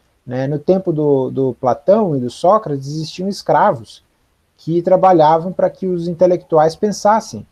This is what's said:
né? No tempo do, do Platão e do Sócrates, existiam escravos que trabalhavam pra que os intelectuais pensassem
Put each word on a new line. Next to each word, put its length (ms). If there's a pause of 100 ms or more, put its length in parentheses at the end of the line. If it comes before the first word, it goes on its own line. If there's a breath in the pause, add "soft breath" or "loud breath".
(260)
né? 220
No 100
tempo 340
do, 380
do 300
Platão 560
e 40
do 100
Sócrates, 580
existiam 420
escravos 720 (540)
que 240
trabalhavam 720
pra 160
que 180
os 200
intelectuais 680
pensassem 760